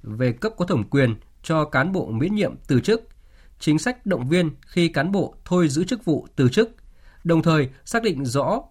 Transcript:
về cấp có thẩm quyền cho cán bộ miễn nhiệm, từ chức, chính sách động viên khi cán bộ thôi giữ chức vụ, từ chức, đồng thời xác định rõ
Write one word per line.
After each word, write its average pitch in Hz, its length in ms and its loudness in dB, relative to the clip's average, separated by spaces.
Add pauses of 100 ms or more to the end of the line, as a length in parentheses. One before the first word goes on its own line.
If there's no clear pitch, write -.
về 117 280 -2
cấp 214 260 -6
có 180 80 -2
thẩm 143 180 -2
quyền 127 320 0 (280)
cho 156 220 0
cán 147 260 0
bộ 190 140 -2
miễn 139 300 -2
nhiệm, 190 200 -2 (120)
từ 127 120 2
chức, 214 280 0 (520)
chính 156 200 0
sách - 260 -6
động 127 240 -2
viên 170 200 2 (120)
khi 170 260 0
cán 160 240 -2
bộ 196 240 -2 (100)
thôi 180 220 2
giữ 147 160 0
chức 208 220 -4
vụ, 151 300 -2
từ 127 140 4
chức, 226 260 0 (480)
đồng 165 180 2
thời 156 280 2 (160)
xác 226 180 -2
định 139 220 -2
rõ 135 460 -2